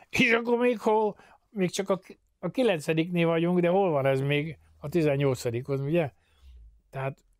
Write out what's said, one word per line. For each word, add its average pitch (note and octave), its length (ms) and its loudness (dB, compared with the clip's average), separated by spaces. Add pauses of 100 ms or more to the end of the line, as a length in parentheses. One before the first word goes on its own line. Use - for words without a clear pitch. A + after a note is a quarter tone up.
és B3 220 2
akkor A#3 260 2
még B3 220 0
hol, G#3+ 380 0 (320)
még F#3 220 -2
csak G3 180 -4
a, F#3 100 0 (400)
a F3+ 100 -6
kilencediknél E3+ 760 0
vagyunk, E3 320 2
de E3+ 100 2
hol F#3 220 2
van C#3 140 0
ez C3+ 140 2
még D3 380 -2 (240)
a D3 80 -10
tizennyolcadikhoz, C#3 920 0
ugye? D3+ 300 0 (800)
Tehát C3+ 280 -8 (220)